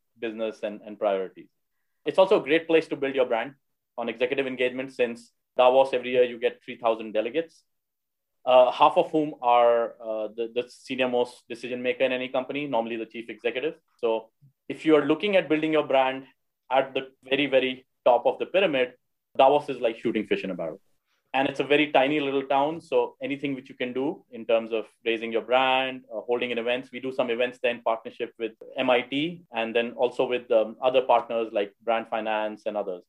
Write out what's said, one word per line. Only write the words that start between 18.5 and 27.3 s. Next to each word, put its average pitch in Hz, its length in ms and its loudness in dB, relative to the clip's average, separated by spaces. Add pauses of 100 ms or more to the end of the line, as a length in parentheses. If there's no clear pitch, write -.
Davos 143 320 6
is 123 120 -8
like 117 180 -2
shooting 107 280 -2
fish 98 180 -2
in 95 60 -6
a 90 40 -6
barrel. 82 260 -8 (540)
And 135 140 0
it's 139 120 -4
a 139 40 -2
very 147 280 2
tiny 143 260 4
little 139 260 -2
town. 147 360 0
So 120 420 -2
anything 139 320 -6
which 127 140 -12
you - 60 -20
can 123 180 -6
do 139 380 -4
in 113 160 -14
terms 113 260 2
of 110 140 -4 (180)
raising 113 280 -4
your 110 100 -2
brand, 131 680 0
uh, 110 100 -8
holding 120 300 -2
an 117 60 -4
events, 123 340 -4
we 123 80 -14
do 127 140 -8
some 127 160 -2
events 123 340 -2